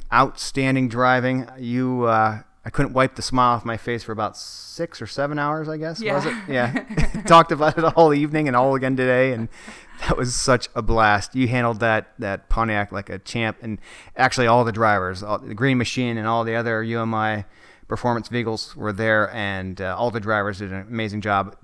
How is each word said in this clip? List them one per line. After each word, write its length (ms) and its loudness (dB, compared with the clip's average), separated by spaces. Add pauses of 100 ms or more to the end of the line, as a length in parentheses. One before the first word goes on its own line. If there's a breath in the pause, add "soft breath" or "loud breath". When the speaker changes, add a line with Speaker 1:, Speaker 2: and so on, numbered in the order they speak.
(120)
Speaker 1:
outstanding 760 2
driving. 600 2 (100)
You, 460 -2
uh, 380 2 (220)
I 60 -10
couldn't 220 0
wipe 240 2
the 60 -8
smile 340 4
off 80 -6
my 120 -4
face 280 -6
for 80 -8
about 240 -4
six 640 -12
or 60 -10
seven 320 -4
hours, 300 -4
I 100 -6
guess, 240 -8
was 240 -2
it? 80 -4 (120)
Speaker 2:
Yeah. 380 -2 (120)
Speaker 1:
Yeah. 260 2
<laughs> 40 -10
Talked 260 8
about 260 2
it 60 2
all 300 6
evening 320 0
and 100 0
all 180 4
again 220 0
today, 360 4
and 160 -4 (580 loud breath)
that 100 2
was 180 -2
such 400 2
a 60 -4
blast. 540 4
You 140 2
handled 320 0
that, 380 0
that 320 -6
Pontiac 420 0
like 180 -8
a 80 -10
champ, 440 -4
and 160 -8 (380 loud breath)
actually 300 2
all 180 6
the 80 0
drivers, 500 0
all, 160 -4
the 160 -12
Green 220 0
Machine 400 -2
and 100 -4
all 180 0
the 100 -4
other 280 -2
U 180 -4
M 140 -2
I 320 -2 (420 soft breath)
Performance 400 -4
vehicles 480 -6
were 160 -4
there, 420 2
and, 460 -6
uh, 180 -4
all 120 0
the 100 -4
drivers 380 -2
did 120 -8
an 120 -8
amazing 400 -6
job. 420 -2